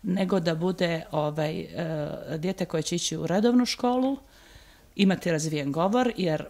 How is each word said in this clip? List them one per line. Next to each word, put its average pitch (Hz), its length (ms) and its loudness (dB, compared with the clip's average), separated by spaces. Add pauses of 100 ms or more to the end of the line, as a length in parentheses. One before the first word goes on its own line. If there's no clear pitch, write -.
nego 185 380 0
da 165 140 0
bude, 175 560 0
ovaj, 151 500 -2
e, 160 800 -6
dijete 185 260 -4
koje 160 180 -2
će 175 140 -4
ići 165 200 -2
u 160 100 -4
redovnu 240 400 4
školu, 254 500 0 (800)
imati 185 340 4
razvijen 151 420 0
govor, 214 440 2
jer 160 340 0